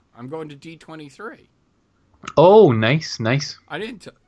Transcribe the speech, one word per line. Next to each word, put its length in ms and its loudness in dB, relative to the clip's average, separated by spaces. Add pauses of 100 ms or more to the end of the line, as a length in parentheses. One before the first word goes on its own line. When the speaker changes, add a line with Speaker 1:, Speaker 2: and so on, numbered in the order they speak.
(160)
Speaker 1:
I'm 120 -20
going 220 -16
to 60 -20
D 220 -20
twenty-three. 720 -20 (880)
Speaker 2:
Oh, 340 6
nice, 480 -2
nice. 380 -6 (100)
Speaker 1:
I 120 -14
didn't, 200 -14
t-, 120 -20 (160)